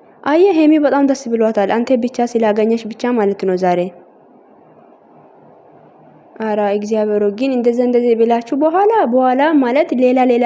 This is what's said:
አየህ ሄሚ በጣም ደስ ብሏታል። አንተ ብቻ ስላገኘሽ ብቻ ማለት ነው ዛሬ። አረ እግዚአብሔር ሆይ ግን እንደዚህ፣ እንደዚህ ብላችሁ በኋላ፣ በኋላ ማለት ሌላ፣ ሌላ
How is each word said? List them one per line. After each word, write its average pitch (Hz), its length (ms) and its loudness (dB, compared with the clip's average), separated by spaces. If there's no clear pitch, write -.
አየህ 339 300 2
ሄሚ 311 260 4
በጣም 277 260 2
ደስ 269 220 -2
ብሏታል። 220 440 0
አንተ 233 260 -2
ብቻ 233 200 -6
ስላገኘሽ 226 580 0
ብቻ 208 260 -12
ማለት 202 320 -2
ነው 185 140 0
ዛሬ። 180 220 0
አረ 214 200 -4
እግዚአብሔር 208 500 -2
ሆይ 202 120 0
ግን 262 180 -2
እንደዚህ፣ 240 320 0
እንደዚህ 240 320 0
ብላችሁ 233 420 0
በኋላ፣ 339 340 2
በኋላ 254 340 2
ማለት 277 420 0
ሌላ፣ 254 300 2
ሌላ 240 200 2